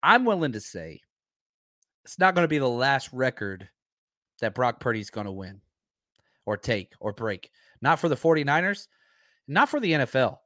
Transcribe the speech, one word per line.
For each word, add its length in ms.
I'm 220
willing 280
to 80
say 400
it's 140
not 160
gonna 140
be 100
the 100
last 440
record 560
that 140
Brock 260
Purdy's 300
gonna 220
win 280
or 120
take 420
or 140
break. 380
Not 200
for 80
the 80
forty-niners, 720
not 220
for 120
the 140
N 60
F 160
L. 300